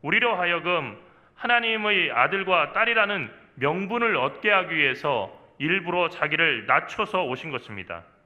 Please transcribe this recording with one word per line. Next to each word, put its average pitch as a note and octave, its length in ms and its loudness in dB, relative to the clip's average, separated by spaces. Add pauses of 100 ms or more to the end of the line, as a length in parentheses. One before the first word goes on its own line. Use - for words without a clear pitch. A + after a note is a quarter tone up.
우리로 A3+ 360 2
하여금 E3+ 600 -2 (380)
하나님의 A3 760 0
아들과 E3+ 600 2
딸이라는 G3+ 580 0 (260)
명분을 F#3+ 600 0
얻게 C#3+ 340 0
하기 F3+ 260 2
위해서 C3 600 0 (220)
일부러 F3 500 0
자기를 D3+ 580 0
낮춰서 F3+ 580 0
오신 C3 260 -6
것입니다. F#2+ 540 -10 (220)